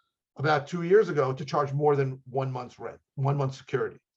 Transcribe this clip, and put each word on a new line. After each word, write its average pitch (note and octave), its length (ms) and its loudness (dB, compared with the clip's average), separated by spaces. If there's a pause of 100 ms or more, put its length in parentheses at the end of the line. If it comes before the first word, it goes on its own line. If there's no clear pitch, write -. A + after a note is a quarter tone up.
(380)
about C#3+ 300 0
two F3 160 -6
years F#3+ 260 6
ago C#3+ 240 2
to C#3 120 -8
charge C#3+ 260 -2
more D3 240 2
than C3 240 -2 (100)
one C3 220 -4
month's B2 280 -10
rent, F2+ 180 -12 (180)
one C#3 220 0
month's C3+ 200 -2
security. A2+ 400 -4 (200)